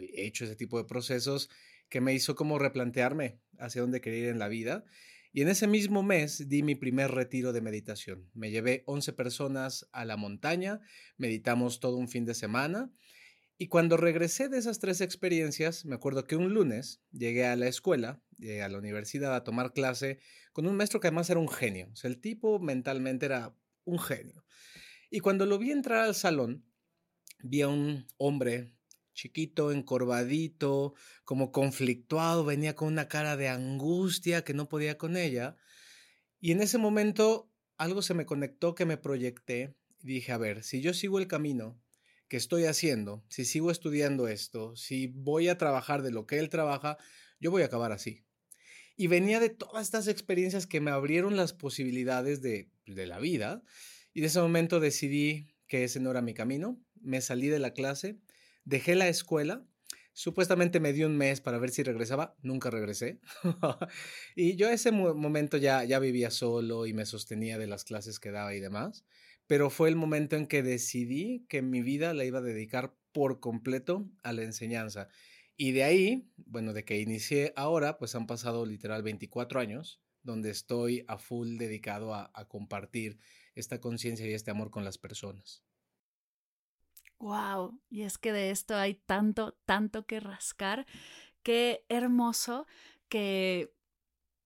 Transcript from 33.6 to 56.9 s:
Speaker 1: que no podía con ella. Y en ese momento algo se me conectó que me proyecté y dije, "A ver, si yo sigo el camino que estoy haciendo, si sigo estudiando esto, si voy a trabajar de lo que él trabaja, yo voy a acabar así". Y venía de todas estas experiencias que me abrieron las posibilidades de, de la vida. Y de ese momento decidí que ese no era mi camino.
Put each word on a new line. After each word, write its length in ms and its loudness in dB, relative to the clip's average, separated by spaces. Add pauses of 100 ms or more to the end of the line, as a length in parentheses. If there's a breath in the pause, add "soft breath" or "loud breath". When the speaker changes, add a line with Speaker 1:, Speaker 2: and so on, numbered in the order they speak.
Speaker 1:
que 80 -4
no 160 -2
podía 280 -2
con 200 -2
ella. 400 -2 (840 loud breath)
Y 140 4
en 80 4
ese 160 2
momento 720 4 (240)
algo 260 -2
se 120 0
me 120 0
conectó 480 0
que 120 0
me 100 2
proyecté 800 -4 (240)
y 80 -14
dije, 240 -4
"A 60 0
ver, 260 -2
si 160 -4
yo 140 0
sigo 260 0
el 80 0
camino 540 -4 (460 soft breath)
que 100 -4
estoy 280 2
haciendo, 640 0
si 160 -8
sigo 280 0
estudiando 560 0
esto, 480 -6
si 320 -4
voy 400 0
a 100 2
trabajar 460 0
de 80 -2
lo 160 -6
que 100 -2
él 120 0
trabaja, 480 0 (420 loud breath)
yo 100 -2
voy 140 4
a 20 6
acabar 260 0
así". 320 -8 (720 loud breath)
Y 120 2
venía 320 4
de 100 6
todas 340 -6
estas 240 -2
experiencias 600 0
que 120 -2
me 120 2
abrieron 440 2
las 180 2
posibilidades 880 -2
de, 280 -2 (160)
de 220 -8
la 100 -10
vida. 460 -2 (500 loud breath)
Y 80 -2
de 60 2
ese 140 4
momento 380 4
decidí 680 2 (200)
que 180 0
ese 140 -4
no 120 0
era 100 0
mi 140 -2
camino. 440 -4 (220)